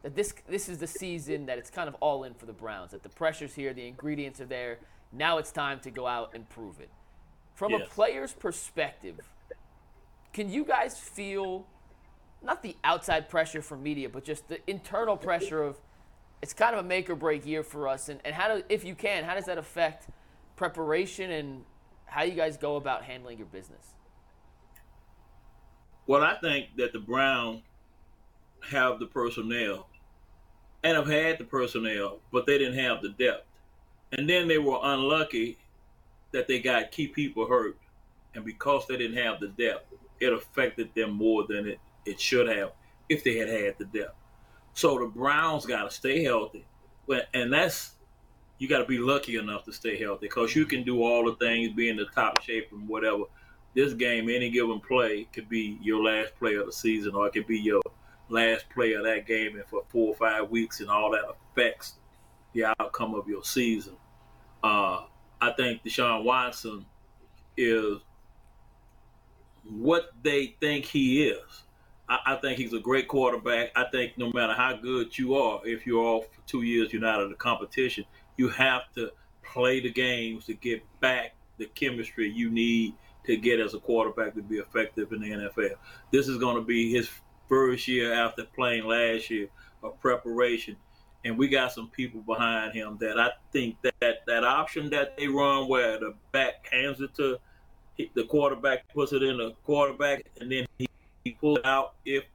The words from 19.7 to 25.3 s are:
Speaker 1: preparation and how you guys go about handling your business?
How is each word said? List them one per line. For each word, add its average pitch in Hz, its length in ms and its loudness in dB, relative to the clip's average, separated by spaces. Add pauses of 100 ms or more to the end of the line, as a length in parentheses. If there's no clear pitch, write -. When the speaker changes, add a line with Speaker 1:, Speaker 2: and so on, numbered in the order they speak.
Speaker 1:
preparation 180 720 -2
and 143 340 -8 (420)
how 147 160 -4
you 175 120 0
guys 160 220 -2
go 147 200 -4
about 139 280 -4
handling 123 340 -16
your 104 80 -14
business? - 480 -20 (2000)